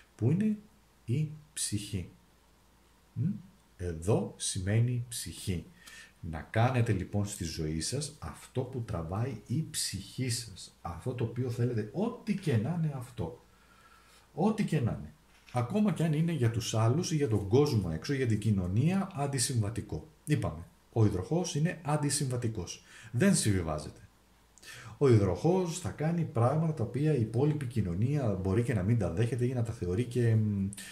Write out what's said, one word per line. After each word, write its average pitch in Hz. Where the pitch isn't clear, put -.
που 117
είναι 208
η 151
ψυχή. -
Μμ; 123
Εδώ 90
σημαίνει 117
ψυχή. -
Να 80
κάνετε 117
λοιπόν 98
στη -
ζωή 80
σας 139
αυτό -
που 117
τραβάει 98
η 160
ψυχή -
σας. -
Αυτό 82
το 113
οποίο 123
θέλετε, 117
ό,τι 208
και 127
να 127
είναι 156
αυτό. -
Ό,τι 208
και 156
να 92
είναι. 76
Ακόμα 185
και 156
αν 160
είναι 165
για 120
τους 117
άλλους 120
ή 160
για 143
τον 98
κόσμο 117
έξω, 80
για 131
την 107
κοινωνία, 113
αντισυμβατικό. 123
Είπαμε, 87
ο 110
υδροχόος 98
είναι 156
αντισυμβατικός. 127
Δεν 180
συμβιβάζεται. 78
Ο 143
υδροχόος 151
θα -
κάνει 165
πράγματα 151
τα 117
οποία 147
η 120
υπόλοιπη 143
κοινωνία 107
μπορεί 95
και 123
να 92
μην 117
τα 90
δέχεται 117
ή 131
να 120
τα 110
θεωρεί 92
και, 120
μ, 104